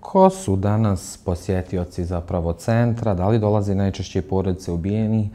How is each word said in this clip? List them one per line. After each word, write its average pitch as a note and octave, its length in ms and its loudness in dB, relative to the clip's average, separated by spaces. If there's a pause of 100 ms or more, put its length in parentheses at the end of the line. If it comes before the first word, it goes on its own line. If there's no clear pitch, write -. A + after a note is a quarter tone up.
ko F#3+ 300 6
su F#3+ 260 0
danas G2+ 680 0
posjetioci F2+ 800 -2
zapravo E2+ 480 -2
centra? A#2 600 0
Da F2+ 140 0
li A2+ 100 4
dolaze G#2 360 2
najčešće F#2+ 480 -2
porodice F#2 500 -2
ubijenih G#2+ 600 0